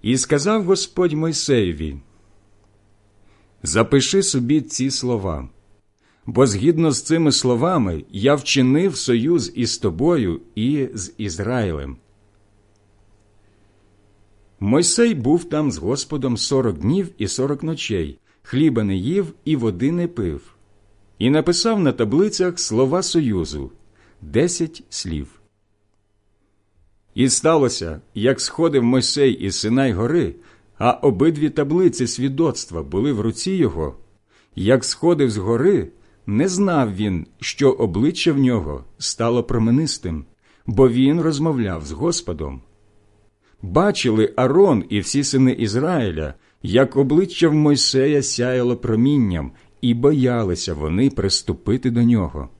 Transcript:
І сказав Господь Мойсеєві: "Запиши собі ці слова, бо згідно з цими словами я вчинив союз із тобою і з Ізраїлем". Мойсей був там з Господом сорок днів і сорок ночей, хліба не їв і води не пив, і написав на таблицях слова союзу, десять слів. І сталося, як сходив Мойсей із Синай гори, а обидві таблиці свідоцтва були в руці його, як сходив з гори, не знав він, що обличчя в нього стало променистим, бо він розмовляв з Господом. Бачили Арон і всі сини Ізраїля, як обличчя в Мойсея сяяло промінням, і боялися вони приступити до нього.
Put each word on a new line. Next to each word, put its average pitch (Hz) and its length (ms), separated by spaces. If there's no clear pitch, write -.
І 120 160
сказав 190 460
Господь 180 480
Мойсеєві: 110 840
"Запиши 131 600
собі 139 380
ці 131 300
слова, 95 580
бо 120 200
згідно 151 460
з - 100
цими 160 300
словами 123 760
я 117 240
вчинив 139 640
союз 127 580
із 117 240
тобою 98 600
і 131 400
з 98 240
Ізраїлем". 95 800
Мойсей 170 540
був 147 300
там 151 280
з 78 60
Господом 127 580
сорок 120 420
днів 170 400
і 101 100
сорок 139 340
ночей, 98 560
хліба 127 420
не 98 120
їв 160 380
і 151 120
води 113 360
не 175 160
пив, 87 480
і 123 120
написав 175 500
на 139 120
таблицях 175 680
слова 135 440
союзу, 92 680
десять 160 680
слів. 76 520
І 127 120
сталося, 123 720
як 120 260
сходив 143 440
Мойсей 131 480
із 92 240
Синай 120 360
гори, 120 420
а 120 120
обидві 147 600
таблиці 151 560
свідоцтва 127 760
були 98 300
в 104 80
руці 113 320
його, 87 440
як 113 280
сходив 151 460
з 104 60
гори, 117 520
не 120 220
знав 175 460
він, 92 320
що - 300
обличчя 120 600
в 139 60
нього 85 460
стало 117 460
променистим, 113 800
бо 120 220
він 135 320
розмовляв 139 640
з 73 80
Господом. 78 680
Бачили 110 720
Арон 135 520
і 104 120
всі 135 240
сини 131 280
Ізраїля, 107 840
як - 340
обличчя 160 520
в 151 60
Мойсея 143 680
сяяло 123 540
промінням, 110 760
і 120 140
боялися 120 800
вони 82 360
приступити 101 800
до 120 120
нього. 87 460